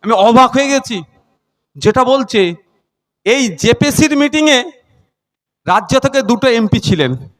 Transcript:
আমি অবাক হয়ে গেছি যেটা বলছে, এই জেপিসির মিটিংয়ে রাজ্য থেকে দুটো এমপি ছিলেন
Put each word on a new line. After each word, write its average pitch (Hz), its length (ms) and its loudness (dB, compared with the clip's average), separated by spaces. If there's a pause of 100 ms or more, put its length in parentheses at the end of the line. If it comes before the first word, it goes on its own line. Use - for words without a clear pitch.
আমি 214 100 -2
অবাক 226 380 4
হয়ে 277 180 -2
গেছি 262 340 -4 (720)
যেটা 214 280 0
বলছে, 226 500 0 (720)
এই 247 240 0
জেপিসির 269 680 0
মিটিংয়ে 294 540 0 (960)
রাজ্য 214 340 0
থেকে 269 220 -2
দুটো 233 260 0
এমপি 220 320 0
ছিলেন 143 360 0 (240)